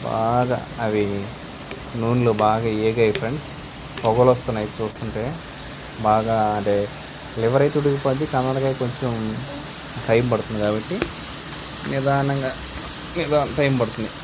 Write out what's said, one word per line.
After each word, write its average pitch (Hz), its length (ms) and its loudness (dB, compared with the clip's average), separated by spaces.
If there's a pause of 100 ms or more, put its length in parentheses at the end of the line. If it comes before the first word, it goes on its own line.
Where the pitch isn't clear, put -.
బాగా 117 540 2 (260)
అవి 107 180 2 (960)
నూనెలో 120 320 4 (100)
బాగా 110 280 4 (160)
ఏగాయి 113 320 4
ఫ్రెండ్స్. 123 300 -4 (540)
పొగలు 120 320 8
వస్తున్నాయి 110 340 -2 (100)
చూస్తుంటే. 107 460 -4 (840)
బాగా 113 300 4 (220)
అంటే 101 180 2 (680)
లివర్ 127 220 4
అయితే 151 160 2
ఉడికిపోద్ది, 139 520 2
కందనకాయ 131 500 2
కొంచెం 120 300 -2 (920)
టైమ్ 120 260 4
పడుతుంది 107 320 0
కాబట్టి 113 320 0 (960)
నిదానంగా, 139 600 2 (640)
నిదానం 147 400 2
టైమ్ 139 240 4
పడుతుంది. 110 280 -2 (140)